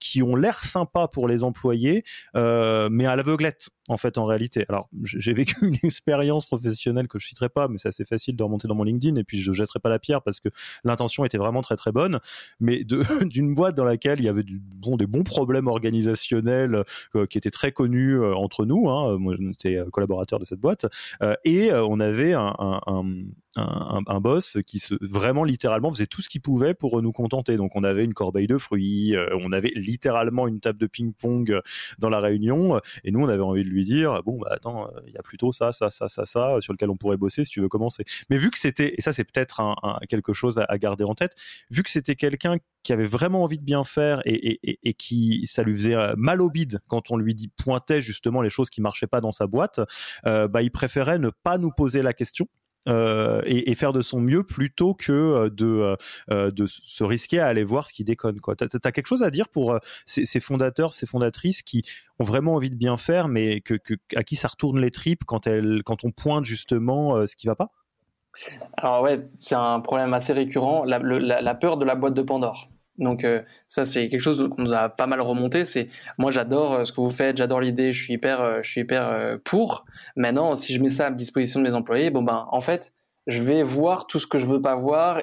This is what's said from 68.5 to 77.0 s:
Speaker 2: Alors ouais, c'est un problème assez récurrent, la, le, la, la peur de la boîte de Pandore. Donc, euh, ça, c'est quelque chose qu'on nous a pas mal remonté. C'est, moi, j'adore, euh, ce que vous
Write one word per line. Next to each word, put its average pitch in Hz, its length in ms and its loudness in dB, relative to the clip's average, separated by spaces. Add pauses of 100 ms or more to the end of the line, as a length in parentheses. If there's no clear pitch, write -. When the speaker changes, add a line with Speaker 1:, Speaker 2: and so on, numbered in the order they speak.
Speaker 2:
Alors 123 240 2
ouais, 139 180 4 (180)
c'est - 180 0
un 120 260 2
problème 131 320 0
assez 123 180 0
récurrent, 135 540 0
la, 123 140 0
le, 127 200 0
la, 123 220 2
la 120 140 0
peur 165 220 2
de 139 60 2
la 131 120 2
boîte 135 180 0
de 131 80 0
Pandore. 127 480 -4 (300)
Donc, 127 240 0
euh, 117 180 2 (240)
ça, 135 200 -2
c'est 120 240 0
quelque 127 100 0
chose 135 300 2
qu'on - 120 -6
nous 120 120 0
a 113 160 2
pas 127 180 -2
mal 131 140 0
remonté. 123 420 0
C'est, 131 240 -2 (300)
moi, 135 140 2
j'adore, 135 420 2
euh, 123 100 2
ce 117 80 -4
que - 80 -8
vous 123 120 2